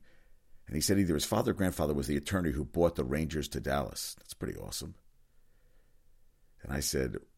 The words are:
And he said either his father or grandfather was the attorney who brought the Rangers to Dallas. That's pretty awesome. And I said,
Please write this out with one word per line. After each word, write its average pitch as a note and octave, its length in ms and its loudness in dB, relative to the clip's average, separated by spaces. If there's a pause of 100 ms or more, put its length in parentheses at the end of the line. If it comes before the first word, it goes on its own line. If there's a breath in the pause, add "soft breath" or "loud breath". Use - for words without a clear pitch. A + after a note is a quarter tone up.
(680)
And - 80 -8
he D#2 60 0
said G2 180 4
either F2 140 4
his D2 140 2
father A2+ 240 4
or - 40 0
grandfather F2 380 2
was C#2+ 140 0
the C#2+ 100 0
attorney F2 340 0
who C#2+ 140 -2
brought E2+ 320 2
the C#2+ 80 0
Rangers D2 440 -2
to C#2+ 120 -6
Dallas. C2+ 580 -4
That's - 140 -20
pretty - 240 -8
awesome. D#2+ 380 -10 (1700)
And - 100 -8
I C#2+ 80 0
said, B1+ 380 0 (180)